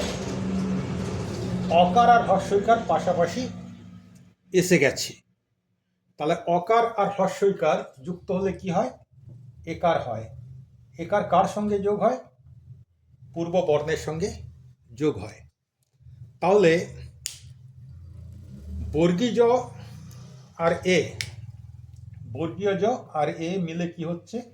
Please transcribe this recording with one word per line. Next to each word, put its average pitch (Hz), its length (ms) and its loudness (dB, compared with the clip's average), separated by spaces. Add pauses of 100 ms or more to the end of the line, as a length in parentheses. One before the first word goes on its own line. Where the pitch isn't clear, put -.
(1800)
অকার 202 280 6
আর 175 140 8
হ্রস্বইকার 196 540 4 (100)
পাশাপাশি 175 600 0 (1040)
এসে 180 260 4
গেছে। - 440 0 (1000)
তাহলে 156 140 2 (220)
অকার 226 280 4 (140)
আর 190 160 2
হ্রস্বইকার 180 880 0
যুক্ত 165 300 -8
হলে 185 200 0
কি 180 180 -8
হয়? 220 200 0 (760)
একার 160 380 0
হয়। 110 260 -8 (680)
একার 190 320 -2
কার 185 220 6
সঙ্গে 208 340 -2
যোগ 208 160 0
হয়? 254 160 2 (1040)
পূর্ব 170 440 0
বর্ণের 151 380 2
সঙ্গে 160 240 -2 (720)
যোগ 147 200 0
হয়। - 200 -12 (1000)
তাহলে 180 460 6 (2000)
বর্গীয় 180 440 2
জ 240 40 2 (1160)
আর 170 140 2 (240)
এ, - 20 6 (1300)
বর্গীয় 180 500 -2
জ - 20 2 (300)
আর 151 140 0 (180)
এ 185 200 -4
মিলে 170 260 -4
কি 165 120 -8
হচ্ছে? 175 380 -8 (120)